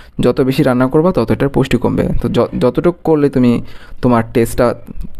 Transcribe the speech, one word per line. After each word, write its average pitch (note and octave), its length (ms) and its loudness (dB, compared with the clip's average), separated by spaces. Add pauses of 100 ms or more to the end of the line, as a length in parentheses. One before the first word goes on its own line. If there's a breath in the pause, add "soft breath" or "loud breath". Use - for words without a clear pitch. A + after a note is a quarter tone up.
(200 loud breath)
যত B2 200 2
বেশি C3 220 0
রান্না B2+ 240 2
করবা D#3 260 2
তত A#2 180 0
এটার B2+ 180 0
পুষ্টি C3+ 280 0
কমবে। A2 320 0 (140)
তো A#2 60 0
য-, - 300 -2
যতটুকু D3+ 460 0
করলে D3 240 2
তুমি, B2 340 2 (400 loud breath)
তোমার A#2+ 200 4 (100)
টেস্টটা A#2 420 0 (460)